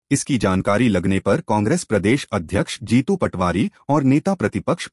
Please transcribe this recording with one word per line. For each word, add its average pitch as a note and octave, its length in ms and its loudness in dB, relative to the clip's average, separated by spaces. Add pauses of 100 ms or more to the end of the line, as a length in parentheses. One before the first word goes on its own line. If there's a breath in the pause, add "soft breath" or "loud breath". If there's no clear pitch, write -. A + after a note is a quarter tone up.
(100)
इसकी C#3 280 0
जानकारी G2+ 500 2
लगने F#2+ 300 0
पर G#2 220 0
कांग्रेस A2 440 0
प्रदेश G#2+ 480 0
अध्यक्ष G2 500 -4
जीतू B2 340 0
पटवारी F#2 540 -2 (180 soft breath)
और - 140 2
नेता C#3+ 320 2
प्रतिपक्ष A2 580 -4